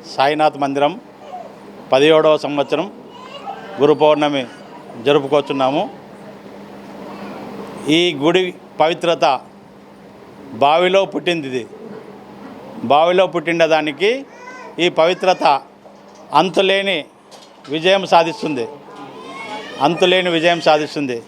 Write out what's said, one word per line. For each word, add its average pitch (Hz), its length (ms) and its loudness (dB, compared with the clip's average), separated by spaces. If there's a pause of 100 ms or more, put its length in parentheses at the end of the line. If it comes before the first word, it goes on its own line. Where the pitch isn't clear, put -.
(160)
సాయినాథ్ 147 460 2
మందిరం 143 300 0 (1000)
పదిహేడవ 151 440 6
సంవత్సరం 143 480 -2 (960)
గురు 147 220 6
పౌర్ణమి 147 400 2 (640)
జరుపుకొచ్చున్నాము. 143 760 2 (2000)
ఈ 160 120 4 (220)
గుడి 175 200 2 (380)
పవిత్రత 165 440 0 (1400)
బావిలో 180 420 4
పుట్టింది. 156 460 -4
ఇది 123 140 -4 (1300)
బావిలో 180 340 4
పుట్టిన 170 400 0
దానికి 156 440 0 (680)
ఈ 170 100 2 (120)
పవిత్రత 185 440 2 (960)
అంతులేని 190 580 0 (680)
విజయం 180 440 2
సాధిస్తుంది, 156 540 2 (1200)
అంతులేని 180 500 2
విజయం 170 320 2
సాధిస్తుంది. 147 600 0